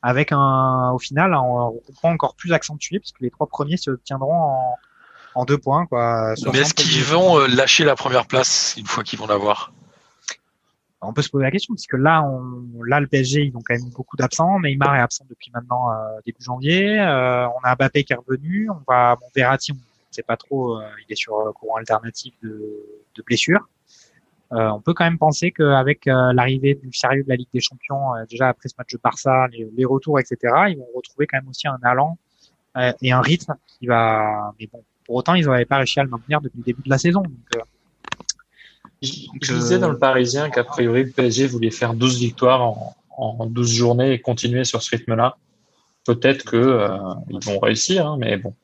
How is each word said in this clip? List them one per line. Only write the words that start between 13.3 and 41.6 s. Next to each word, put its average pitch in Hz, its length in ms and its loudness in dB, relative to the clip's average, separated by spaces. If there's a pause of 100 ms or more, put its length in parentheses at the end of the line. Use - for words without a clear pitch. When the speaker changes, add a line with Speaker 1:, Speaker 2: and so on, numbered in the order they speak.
Speaker 1:
ils 135 160 -2
ont 117 80 -10
quand - 80 -2
même 120 160 -4
beaucoup - 280 -10
d'absents. 170 420 2
Neymar 139 380 2
est - 20 4
absent 123 280 0
depuis 127 240 -20
maintenant, 123 400 -4
euh, 110 40 -2 (320)
début 117 160 -14
janvier. 165 560 0
Euh, 127 480 2
on 120 160 -6
a 127 120 4
Mbappé 139 280 2
qui - 100 -2
est 123 40 -2
revenu. 156 520 -4
On 180 180 -6
va, 123 280 4
bon, - 100 -18 (100)
Verratti, 135 360 0
on 143 40 -6
ne 131 40 -16 (320)
sait - 100 -12
pas 117 160 -4
trop, 127 420 -6
euh, 107 40 -14 (240)
il - 40 -12
est 107 40 -8
sur, 107 240 -4
euh, 107 140 -2
courant 110 240 -8
alternatif 113 680 -6
de, 107 420 -12 (300)
de 113 80 -18
blessure. 160 440 0 (840)
Euh, 113 160 0
on 104 100 -6
peut 165 140 -2
quand 170 120 2
même 165 120 0
penser 156 340 0
qu'avec, 143 540 2
euh, 127 280 4
l'arrivée 131 420 2
du 135 180 -16
sérieux 135 300 0
de 135 60 -6
la 127 60 2
Ligue 123 160 -6
des 120 100 -2
Champions, 135 520 -6
euh, 113 160 -8
déjà 127 200 0
après 123 200 -6
ce - 80 -18
match - 140 -14
de 123 120 -10
Barça, 131 440 2
les, 117 280 -10
les 127 100 2
retours, 135 340 0
et 123 60 0
cetera, 131 440 2
ils 165 80 -6
vont 123 160 -16
retrouver 131 320 -4
quand 135 120 -2
même 131 120 -4
aussi 131 180 -8
un 131 140 -6
allant, 131 380 2 (580)
euh, 127 240 2
et 127 100 2
un 127 100 6
rythme 151 340 0 (100)
qui - 220 -12
va, 107 720 0
mais 110 120 -16
bon, 117 120 -20 (220)
pour 117 100 -6
autant, 127 180 0
ils 170 140 4
n'avaient 123 180 4
pas 139 120 0
réussi 135 220 0
à 139 40 4
le 135 60 -2
maintenir 131 320 -2
depuis 131 180 -10
le 117 40 -12
début 127 200 -4
de 131 80 -10
la 135 80 4
saison. 175 220 2
Donc, 175 100 -6 (240)
euh, 113 60 -4 (1400)
Speaker 3:
Je, 139 260 -10
Speaker 1:
donc, - 140 -16
Speaker 3:
je - 120 -4
lisais 123 220 2
Speaker 1:
euh, 185 40 2
Speaker 3:
dans 185 100 0
le 131 80 -4
Parisien 131 520 2
qu'a 123 160 0
priori, 123 400 2
le 127 60 -10
P 127 160 2
S 113 80 2
G 135 120 2
voulait 113 240 0